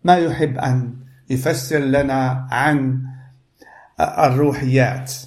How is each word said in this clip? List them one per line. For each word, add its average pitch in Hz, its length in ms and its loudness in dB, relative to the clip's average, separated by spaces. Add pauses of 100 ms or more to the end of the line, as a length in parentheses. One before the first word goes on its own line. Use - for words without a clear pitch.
ما 180 120 6
يحب 147 420 0
أن 127 360 -2 (360)
يفسر 151 480 -2
لنا 135 720 0
عن 131 520 0 (960)
الروحيات. 131 1120 0 (140)